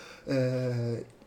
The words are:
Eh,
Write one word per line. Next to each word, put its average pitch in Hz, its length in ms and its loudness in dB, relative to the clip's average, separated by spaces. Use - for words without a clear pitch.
Eh, 127 800 0